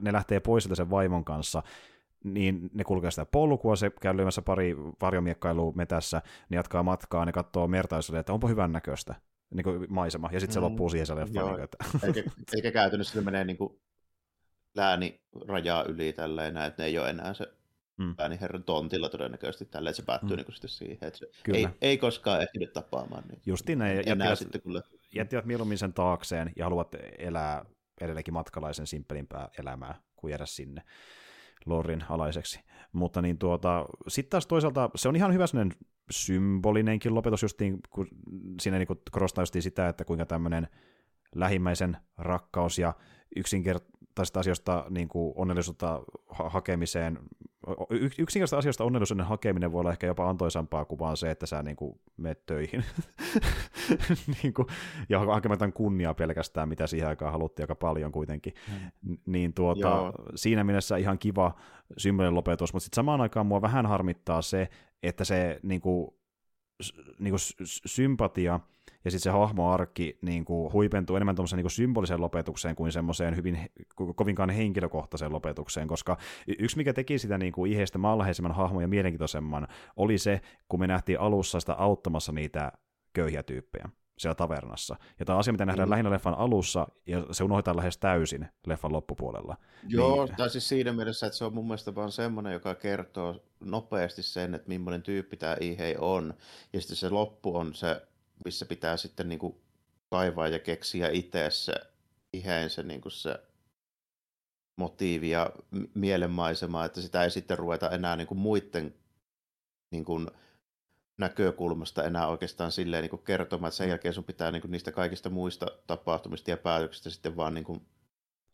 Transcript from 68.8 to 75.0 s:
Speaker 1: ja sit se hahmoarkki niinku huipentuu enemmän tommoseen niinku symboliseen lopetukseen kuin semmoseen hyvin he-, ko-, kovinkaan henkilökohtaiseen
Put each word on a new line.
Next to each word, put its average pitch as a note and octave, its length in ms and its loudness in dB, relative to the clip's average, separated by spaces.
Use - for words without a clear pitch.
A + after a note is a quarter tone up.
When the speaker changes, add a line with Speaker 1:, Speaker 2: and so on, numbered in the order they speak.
Speaker 1:
ja F2+ 60 0
sit F#2 120 -2
se F#2+ 60 2
hahmoarkki F#2 920 2
niinku E2+ 520 -2
huipentuu G2+ 420 4
enemmän G2 200 4
tommoseen F2+ 220 0
niinku F2+ 120 0
symboliseen G2+ 520 2
lopetukseen E2 540 -2
kuin E2 160 0
semmoseen E2 440 0
hyvin F2 200 0
he-, D#2+ 140 -6
ko-, F2 140 -4
kovinkaan F#2+ 340 2
henkilökohtaiseen F2 840 -2